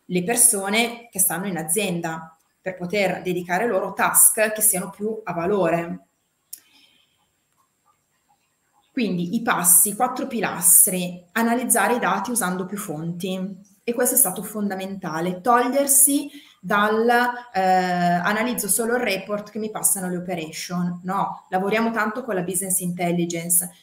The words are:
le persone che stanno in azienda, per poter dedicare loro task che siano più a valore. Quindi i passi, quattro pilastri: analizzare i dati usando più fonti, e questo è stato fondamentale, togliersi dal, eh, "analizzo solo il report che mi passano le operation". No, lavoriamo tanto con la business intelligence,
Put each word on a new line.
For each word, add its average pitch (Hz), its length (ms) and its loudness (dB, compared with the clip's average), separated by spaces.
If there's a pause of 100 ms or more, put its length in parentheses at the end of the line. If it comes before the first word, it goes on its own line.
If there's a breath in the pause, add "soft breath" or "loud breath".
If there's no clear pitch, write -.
le 180 180 0
persone 220 880 2
che - 80 -8
stanno 180 280 -2
in 180 100 -2
azienda, 170 800 -4 (240)
per 185 160 -8
poter 185 460 -2
dedicare 180 440 -2
loro 190 280 -2
task 214 580 4
che 214 80 -4
siano 185 300 0
più 214 340 -6
a 175 80 -6
valore. 175 760 0 (2750 soft breath)
Quindi 180 420 -2
i 233 60 0
passi, 202 540 4
quattro 247 320 -2
pilastri: 180 1080 2
analizzare 233 640 2
i 247 40 0
dati 196 340 0
usando 185 340 -2
più 202 100 -8
fonti, 185 920 -6 (140)
e 233 120 -2
questo 254 200 0
è 233 40 4
stato 185 240 2
fondamentale, 190 1000 -4
togliersi 277 920 4 (300 loud breath)
dal, 214 480 2 (440 loud breath)
eh, 190 80 0
"analizzo 185 1080 2
solo 233 280 0
il 247 60 0
report 202 480 -4
che - 80 -10
mi 214 120 -4
passano 180 380 -2
le 180 100 -4
operation". 175 840 -6
No, 185 440 -4
lavoriamo 202 440 0
tanto 226 300 -2
con - 120 -4
la 180 80 0
business 180 380 -2
intelligence, 175 880 -2 (120)